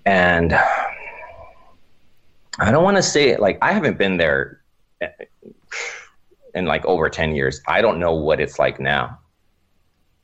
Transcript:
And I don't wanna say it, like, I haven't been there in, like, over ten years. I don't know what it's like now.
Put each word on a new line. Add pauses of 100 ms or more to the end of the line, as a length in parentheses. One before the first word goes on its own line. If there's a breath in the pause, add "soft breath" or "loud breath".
And (2000 loud breath)
I
don't
wanna
say
it,
like,
I
haven't
been
there (1900 loud breath)
in,
like,
over
ten
years.
I
don't
know
what
it's
like
now. (1040)